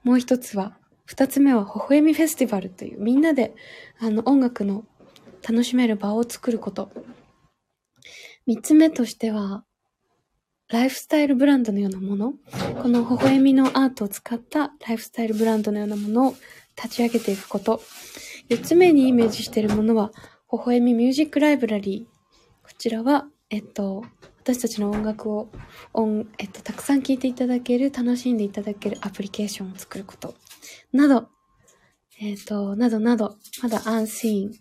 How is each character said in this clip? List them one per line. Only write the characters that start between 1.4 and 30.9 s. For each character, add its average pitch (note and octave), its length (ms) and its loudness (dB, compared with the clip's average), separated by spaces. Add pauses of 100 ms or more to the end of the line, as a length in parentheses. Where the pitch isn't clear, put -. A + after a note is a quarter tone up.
は G#3+ 100 2
微 G3+ 120 -8
笑 C#4+ 260 2
み D#4 120 4
フ D#4 100 0
ェ D#4 40 2
ス - 80 -4
テ B3 120 0
ィ - 20 -10
バ G3 100 -2
ル F#3 100 -10
と - 140 -18
い - 120 -14
う、 - 40 -14
み A#3 160 0
ん C#4+ 60 4
な D#4+ 120 4
で、 B3+ 220 0 (440)
あ A3+ 100 -2
の、 A3 160 0
音 C4+ 160 4
楽 A#3+ 240 -2
の G3 180 -4 (640)
楽 A3+ 160 2
し B3 140 -2
め B3 100 4
る G#3+ 80 0
場 G3+ 200 -4
を A#3 80 0
作 - 280 -6
る A3+ 80 -4
こ G#3 120 -10
と。 G3 200 -10 (1500)
三 A3+ 160 -2
つ - 120 2
目 D#4 160 8
と C4 160 -2
し - 80 -12
て A3+ 180 -4
は、 G3+ 320 -6 (1040)
ラ A#3 180 0
イ C4 40 2
フ C4 60 -6
ス - 120 -14
タ D#4 140 2
イ C#4+ 60 2
ル C4+ 80 2
ブ C4 100 4
ラ C#4+ 100 6
ン B3 80 2
ド A3 80 -2
の G3+ 80 0
よ G3+ 80 0
う F#3+ 40 -2
な F#3+ 100 -10
も G3 160 -4
の。 A#3+ 160 -2 (480)
こ B3 80 0
の A#3+ 160 2
微 B3 100 0
笑 C4+ 240 4
み C4+ 140 6
の C4 140 4
ア C4+ 200 2
ー B3+ 60 -2
ト G#3 120 -6
を G3+ 40 -8
使 - 260 -10
っ - 20 -10
た - 360 -4 (120)
ラ A#3 80 -4
イ A3 40 -4
フ A3 60 -12
ス - 80 -20
タ A#3 120 -6
イ A3 60 -2
ル G#3+ 60 -2
ブ A3 100 0
ラ A3 100 2
ン G#3+ 60 0
ド G#3 100 -2
の G#3 80 -4
よ G#3 60 -6
う - 20 -6
な G#3 80 -6
も G#3 140 -6
の A#3+ 180 2
を C4 60 0 (420)
立 - 220 -10
ち A#3+ 60 2
上 A#3 60 2
げ A#3 100 0
て G#3+ 120 -2
い G3 60 -2
く - 100 -16
こ G3+ 120 -6
と。 A3+ 220 -2 (680)
四 A#3 80 0
つ - 180 -4
目 F4+ 160 8
に C4+ 160 6
イ B3+ 60 4
メ A#3 120 4
ー G#3+ 40 2
ジ - 140 -8
し - 40 -12
て A3 140 -2
い - 20 0
る G#3 60 0
も G#3+ 120 2
の A3+ 140 2
は、 G#3+ 160 0 (400)
微 A#3 80 -4
笑 B3 220 2
み A#3+ 120 4
ミ A#3 120 2
ュ C4 40 4
ー C4 40 0
ジ D4+ 100 2
ッ D#4 60 0
ク D4 100 0
ラ D4 120 6
イ C#4+ 60 4
ブ A#3+ 100 0
ラ G#3+ 100 -2
リ G3 340 -6
ー。 - 40 -20 (500)
こ - 140 -20
ち A3+ 100 -4
ら A3+ 140 -4
は、 C#4+ 240 2 (240)
え G#3+ 80 -4
っ - 20 -6
と、 G3 420 -8 (360)
私 B3 180 0
た A#3+ 100 -4
ち G#3+ 140 -4
の G3+ 80 0
音 G#3+ 140 -2
楽 G#3+ 280 -6
を、 G#3+ 200 -6 (420)
音-、 G#3+ 320 0 (140)
え G3 60 -8
っ - 40 -18
と、 - 140 -20
た G#3+ 100 -12
く - 80 -14
さ C#4 140 2
ん C4+ 80 2
聴 C4+ 100 0
い C4 60 -2
て C4 80 -4
い B3 80 -4
た B3+ 100 -2
だ B3 140 0
け B3 180 0
る、 C#4 140 0
楽 B3 260 -2
し B3 160 -2
ん A3+ 40 0
で G#3 60 -2
い G3+ 60 -4
た G3+ 140 -8
だ G#3 100 -6
け G3+ 160 -6
る - 120 -6
ア G3+ 100 -8
プ - 100 -12
リ G3+ 80 -8
ケ G#3 160 -6
ー - 20 -8
シ - 140 -12
ョ F#3+ 40 -8
ン F#3+ 60 -12
を F#3+ 40 -16
作 - 240 -16
る G3 40 -14
こ - 140 -20
と。 - 160 -14 (580)